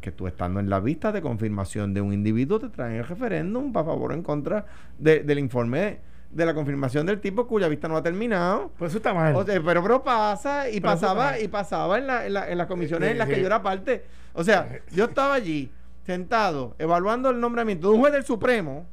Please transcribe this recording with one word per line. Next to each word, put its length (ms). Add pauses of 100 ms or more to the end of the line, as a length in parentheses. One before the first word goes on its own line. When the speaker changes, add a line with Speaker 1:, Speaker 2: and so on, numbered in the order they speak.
Speaker 1:
que 60
tú 120
estando 360
en 80
la 100
vista 320
de 100
confirmación 720
de 60
un 140
individuo, 480
te 80
traen 260
el 100
referéndum 680
a 80
favor 280
o 40
en 80
contra 420 (320)
de, 220
del 180
informe 640 (320)
de 140
la 80
confirmación 520
del 140
tipo 260
cuya 220
vista 220
no 80
ha 60
terminado. 760
Speaker 2:
Pues 140
eso 80
está 140
mal. 220
Speaker 1:
O 100
sea, 160
pero, 220
pero 220
pasa, 640
y 100
Speaker 2:
Pero 140
eso 20
está 120
Speaker 1:
pasaba, 240
Speaker 2:
mal. 120
Speaker 1:
y 60
pasaba 480
en 100
la, 180
en 80
la, 160
en 80
las 100
comisiones 420
Speaker 2:
Eh, 20
Speaker 1:
en 60
las 120
Speaker 2:
eh, 40
Speaker 1:
que 80
yo 60
era 140
parte. 440 (280)
O 120
sea, 260
Speaker 2:
eh. 100 (120)
Speaker 1:
yo 120
estaba 280
allí, 360 (360)
sentado, 720
evaluando 500
el 120
nombramiento 480
de 60
un 40
juez 140
del 100
Supremo. 680